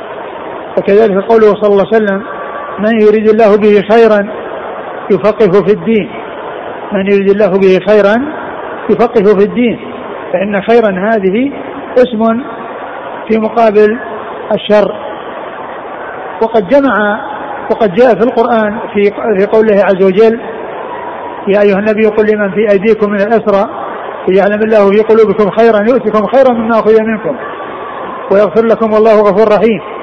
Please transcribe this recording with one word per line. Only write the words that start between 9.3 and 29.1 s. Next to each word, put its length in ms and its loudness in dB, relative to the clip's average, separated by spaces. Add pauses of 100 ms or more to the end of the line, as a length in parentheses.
في 60 4
الدين، 340 0 (540)
فإن 300 -2
خيرا 280 2 (200)
هذه 420 0 (460)
اسم 440 2 (840)
في 100 2
مقابل 600 2 (560)
الشر. 400 0 (1500)
وقد 260 0
جمع، 520 0 (500)
وقد 240 -2
جاء 140 4
في 180 2
القرآن 520 -2 (160)
في، 160 2 (280)
في 80 2
قوله 380 4
عز 200 2
وجل: 360 4 (1080)
"يا 140 2
أيها 160 2
النبي 280 0
قل 280 0
لمن 160 -2
في 220 0
أيديكم 380 2
من 100 -2
الأسرى" 500 0 (580)
يعلم 340 2
الله 280 4
في 120 4
قلوبكم 480 4
خيرا 380 2
يؤتكم 380 0
خيرا 260 4
مما 220 -2
أخذ 280 4
منكم 340 -4 (960)
ويغفر 340 2
لكم 260 0
والله 280 4